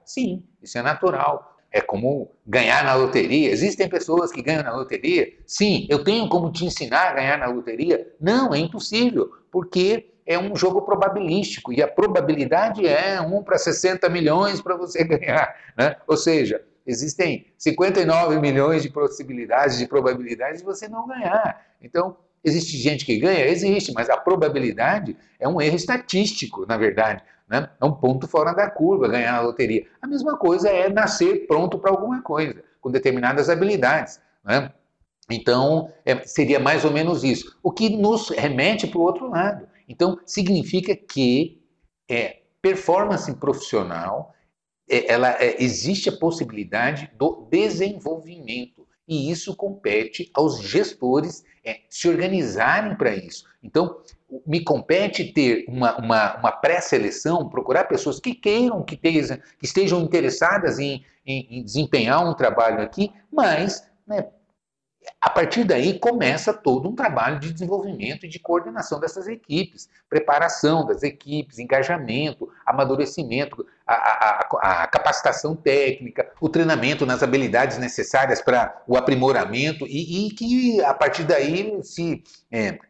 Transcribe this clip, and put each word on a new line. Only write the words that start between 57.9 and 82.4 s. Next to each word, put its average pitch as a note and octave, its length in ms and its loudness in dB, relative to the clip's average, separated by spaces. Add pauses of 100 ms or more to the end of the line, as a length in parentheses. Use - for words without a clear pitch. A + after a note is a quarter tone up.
que A#3+ 140 -4
queiram, G#3+ 500 0
que - 140 -12
tejam, C#3+ 400 2 (220)
que - 60 -10
estejam F3+ 360 2
interessadas E3 800 2
em, C#3 240 -6 (220)
em, C3 340 -8
em B2 40 -10
desempenhar C3 640 0
um E3 60 -2
trabalho A2+ 480 2
aqui, G3 300 -4 (200)
mas, G3 560 0 (180)
né, G#3 220 -6 (920)
A E3+ 80 2
partir F3 340 0
daí F3+ 360 2
começa G3+ 540 0
todo C3+ 340 0
um A3+ 80 -6
trabalho D3 440 -2
de D#3 120 -8
desenvolvimento F3 720 -6
e E3+ 40 -16
de E3 100 -16
coordenação E3+ 600 -4
dessas E3 280 -8
equipes, F#3+ 640 -8 (200)
preparação D3+ 760 2
das G#2+ 180 -2
equipes, C#3+ 560 -8
engajamento, C3+ 920 -2 (160)
amadurecimento, C3+ 1000 -2 (200)
a, A2+ 80 0
a, G#2+ 540 2 (140)
a, F2+ 220 2
a E2 40 -2
capacitação C#3+ 680 0
técnica, C3 840 0
o D#3 100 0
treinamento D3+ 560 2
nas B2+ 180 0
habilidades B2+ 540 2
necessárias B2 640 0
para A#2+ 460 2
o A#2+ 80 2
aprimoramento B2+ 920 0
e, E3+ 400 -4
e G3+ 40 -8
que A#3+ 500 0
a C#3 120 2
partir D3 300 0
daí E3 600 0
se, E3+ 400 -8 (280)